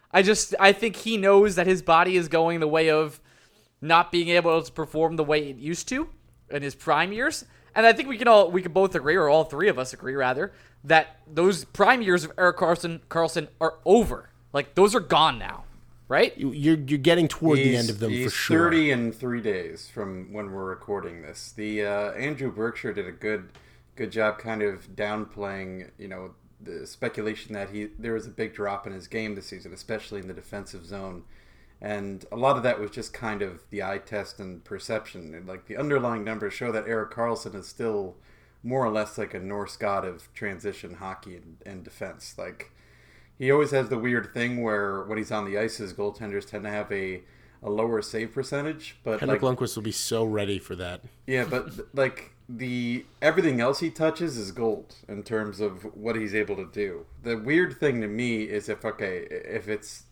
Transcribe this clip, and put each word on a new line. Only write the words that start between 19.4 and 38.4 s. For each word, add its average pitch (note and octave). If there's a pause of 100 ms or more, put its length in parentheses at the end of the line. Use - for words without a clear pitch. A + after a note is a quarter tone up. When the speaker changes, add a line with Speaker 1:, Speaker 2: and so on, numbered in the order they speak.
Speaker 3:
days F#2
from F#2+
when G#2
we're F#2+
recording F2+
this. -
The, G#2+
uh, G2+
Andrew C3+
Berkshire A2+
did F#2
a F2+
good, G#2 (460)
good A2
job G#2+
kind A2
of F#2+
downplaying, G2
you G2+
know, F#2 (300)
the F2+
speculation A2
that G2+
he, G#2
there A2+
was A2
a B2
big A2
drop G2+
in G2
his F#2
game A2
this G2
season, F2+
especially G#2+
in F#2
the F#2
defensive F#2+
zone. F#2+ (580)
And G2+
a -
lot B2+
of A#2
that A#2+
was G#2
just -
kind G#2+
of F2+
the G2+
eye G2
test -
and F#2
perception. F#2
And, F2+
like, F#2
the -
underlying A#2+
numbers G#2+
show A#2+
that A2
Erik A2
Karlsson A#2
is F#2
still G#2 (460)